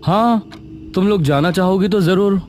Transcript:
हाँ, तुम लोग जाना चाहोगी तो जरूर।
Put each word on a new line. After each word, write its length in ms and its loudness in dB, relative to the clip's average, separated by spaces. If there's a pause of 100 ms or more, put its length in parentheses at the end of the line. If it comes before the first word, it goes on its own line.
हाँ, 460 0 (460)
तुम 140 0
लोग 140 2
जाना 280 2
चाहोगी 380 0
तो 120 0
जरूर। 480 2